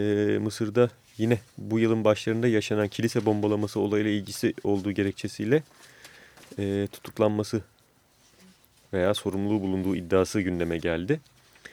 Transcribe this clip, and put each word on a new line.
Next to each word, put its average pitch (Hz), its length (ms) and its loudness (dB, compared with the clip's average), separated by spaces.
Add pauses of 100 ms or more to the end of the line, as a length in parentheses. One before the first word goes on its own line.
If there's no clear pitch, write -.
(420)
Mısır'da 107 480 2 (280)
yine 113 220 2 (180)
bu 104 220 -2
yılın 113 240 2
başlarında 110 440 2
yaşanan 107 400 2
kilise 110 380 -2
bombalaması 107 540 0
olayıyla 104 320 0
ilgisi 101 420 -2 (100)
olduğu 101 280 0
gerekçesiyle, 104 720 -2 (960)
e, 101 320 -2
tutuklanması 107 680 -2 (1300)
veya 95 200 2
sorumluluğu 101 480 -2
bulunduğu 95 340 -2
iddiası 92 460 0
gündeme 85 360 -2
geldi. 85 420 -2 (540)